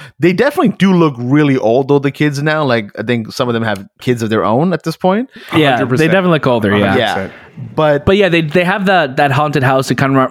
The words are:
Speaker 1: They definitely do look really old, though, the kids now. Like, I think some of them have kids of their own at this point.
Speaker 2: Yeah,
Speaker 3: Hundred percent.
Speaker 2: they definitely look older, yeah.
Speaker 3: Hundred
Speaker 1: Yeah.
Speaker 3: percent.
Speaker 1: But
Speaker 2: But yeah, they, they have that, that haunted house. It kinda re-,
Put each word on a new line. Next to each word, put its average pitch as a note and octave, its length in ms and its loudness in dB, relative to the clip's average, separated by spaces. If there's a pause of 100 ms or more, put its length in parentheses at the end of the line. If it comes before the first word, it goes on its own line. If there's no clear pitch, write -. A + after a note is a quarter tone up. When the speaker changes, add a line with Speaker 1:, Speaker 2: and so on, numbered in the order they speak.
(200)
Speaker 1:
They E3+ 120 2
definitely C4+ 460 0
do F#3+ 160 2
look D#3+ 240 2
really C3+ 400 2
old, B2 300 0
though, C#3+ 100 2
the C#3+ 140 -2
kids D3 320 -2
now. D#3 200 0
Like, A#2 360 -2
I - 20 -6
think A2 320 -4
some B2+ 140 -4
of A#2+ 80 -2
them A2+ 80 -2
have G2+ 240 -4 (120)
kids A#2+ 220 -2
of A2 80 -4
their G#2 160 0
own C#3 280 0
at D3+ 100 -6
this - 120 -6
point. G3+ 340 -2 (260)
Speaker 2:
Yeah, D3+ 220 2
Speaker 3:
Hundred C3 120 -2
percent. B2+ 80 0
Speaker 2:
they D#3 160 2
definitely F3+ 240 2
look B2 100 -2
older, G#2+ 300 0
yeah. G2+ 120 2
Speaker 3:
Hundred G2 100 0
Speaker 1:
Yeah. G#2 160 0
Speaker 3:
percent. F#2+ 180 -8 (420)
Speaker 1:
But D3 300 0
Speaker 2:
But G3 120 2
yeah, G3 120 2
they, E3 120 0
they E3+ 220 0
have F#3+ 220 -2
that, E3 320 2
that C#3+ 140 2
haunted C#3+ 320 0
house. C3+ 260 2
It B2 80 -2
kinda C3+ 220 2
re-, C3 120 2